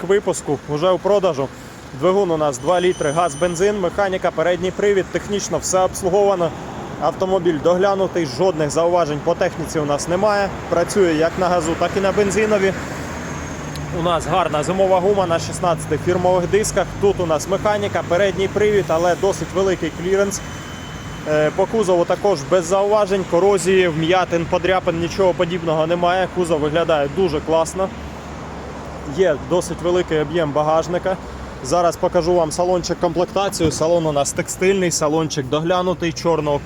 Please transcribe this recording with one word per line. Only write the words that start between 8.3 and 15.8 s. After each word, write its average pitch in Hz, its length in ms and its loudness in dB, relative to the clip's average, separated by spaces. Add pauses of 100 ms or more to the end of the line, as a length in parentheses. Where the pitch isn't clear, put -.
жодних 156 320 2
зауважень 165 540 2
по 170 100 2
техніці 165 440 -2
у 151 60 0
нас 143 240 -2
немає. 202 400 0 (200)
Працює 170 460 2
як 160 240 2
на 185 100 2
газу, 170 300 0
так 175 180 0
і 196 40 0
на 190 120 2
бензинові. 202 600 2 (1300)
У - 20 -2
нас 165 240 0
гарна 156 360 0
зимова 185 380 2
гума 196 260 2
на 165 120 2
шістнадцяти 175 680 -2